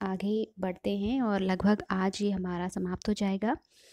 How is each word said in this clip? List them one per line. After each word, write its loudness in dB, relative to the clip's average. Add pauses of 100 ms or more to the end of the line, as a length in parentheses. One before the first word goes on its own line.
आगे -2 (120)
बढ़ते -2
हैं 0
और 2
लगभग 4
आज 0
ये 2
हमारा -2
समाप्त -4
हो 2
जाएगा 0 (380)